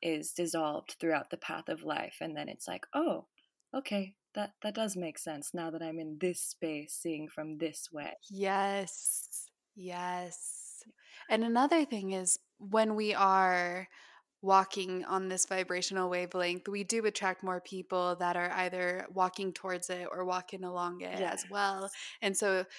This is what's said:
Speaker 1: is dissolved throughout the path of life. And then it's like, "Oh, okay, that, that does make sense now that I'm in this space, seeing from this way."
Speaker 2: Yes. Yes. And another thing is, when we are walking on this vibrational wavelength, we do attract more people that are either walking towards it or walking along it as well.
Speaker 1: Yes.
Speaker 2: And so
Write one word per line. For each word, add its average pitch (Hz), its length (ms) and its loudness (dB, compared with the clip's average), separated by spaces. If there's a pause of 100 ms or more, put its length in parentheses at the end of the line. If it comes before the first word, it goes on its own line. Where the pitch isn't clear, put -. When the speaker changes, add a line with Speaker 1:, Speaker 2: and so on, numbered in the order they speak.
Speaker 1:
is 156 300 0
dissolved 160 680 -2
throughout 160 300 2
the - 80 -6
path - 300 -8
of 160 160 -4
life. - 360 -4
And 160 160 -6
then 147 120 -6
it's - 200 -10
like, 180 260 -8
"Oh, 294 340 0 (460)
okay, 202 420 -4 (180)
that, 208 280 -4
that 214 120 -4
does 214 220 -2
make 170 220 -4
sense 147 360 -6
now 165 160 -4
that 165 120 -4
I'm 160 180 -4
in 156 200 -8
this 180 220 0
space, 151 520 -4
seeing 156 340 -4
from 156 300 -8
this 156 340 -6
way." 147 220 -8 (160)
Speaker 2:
Yes. 196 1200 0 (240)
Yes. 180 1080 -8 (460)
And 226 160 4
another 269 400 6
thing 190 280 -2
is, 185 260 2 (200)
when 214 360 4
we 214 200 2
are 185 720 6 (540)
walking 190 640 4
on 190 220 0
this 185 180 0
vibrational 185 640 0
wavelength, 180 580 0
we 202 160 -2
do 226 220 2
attract 196 360 0
more 185 180 -2
people 180 560 0
that 175 200 2
are 175 160 0
either 180 600 0
walking 185 400 2
towards 185 380 -4
it 180 220 -4
or 180 120 -2
walking 185 400 -2
along 180 380 -2
it 185 220 -2
as 185 240 -2
well. 196 420 0
Speaker 1:
Yes. - 320 -12
Speaker 2:
And 196 140 2
so 190 300 4 (120)